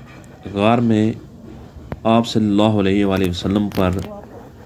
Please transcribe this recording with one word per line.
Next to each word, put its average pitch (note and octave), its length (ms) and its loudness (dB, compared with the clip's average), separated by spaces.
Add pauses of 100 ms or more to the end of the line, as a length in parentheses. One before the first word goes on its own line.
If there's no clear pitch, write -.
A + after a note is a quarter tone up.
(480)
गार G#2 340 2
में A2 320 2 (920)
आप A2+ 180 4
सल्लल्लाहु G#2+ 520 2
अलैहि G2+ 260 2
वसल्लम F#2+ 680 0
पर F#2 300 0 (640)